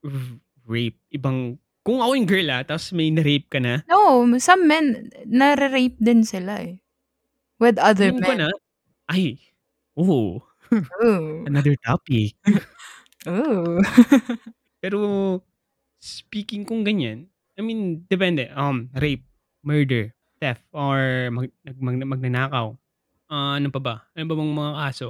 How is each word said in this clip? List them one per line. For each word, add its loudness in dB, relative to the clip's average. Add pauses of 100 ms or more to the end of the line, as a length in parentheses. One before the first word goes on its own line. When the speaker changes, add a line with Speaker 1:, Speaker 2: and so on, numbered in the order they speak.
Speaker 1:
R-, -10 (320)
rape. -4
Ibang, -6 (240)
kung 0
ako 2
yung 0
girl, 2
ah, -2
tas -8
may 0
na-rape 2
ka -2
na. -2
Speaker 2:
No, 6
some 4
men, 2 (160)
nare-rape 2
din 4
sila, -8
eh. -14 (720)
With 4
other 4
Speaker 1:
Tingin -2
ko 0
Speaker 2:
men. -4
Speaker 1:
na, 0 (580)
ay, -2 (560)
oo. 0 (240)
<laughs> -2
Speaker 2:
Ooh. 0
Speaker 1:
Another 2
topic. -2
Speaker 2:
<laughs> -4
Ooh. -2 (520)
<laughs> -16
Speaker 1:
Pero, -4 (960)
speaking -12
kung -4
ganyan, -4 (240)
I -10
mean, -6
depende. -2
Um, -4
rape, -4 (400)
murder, 0 (240)
theft, -6
or -2
mag-, -8
nag-, -20
mag-, -4
magnanakaw. -4 (560)
Ah, -4
ano -2
pa -6
ba? -6 (160)
Ano -10
ba -4
bang -2
mga -4
kaso? -8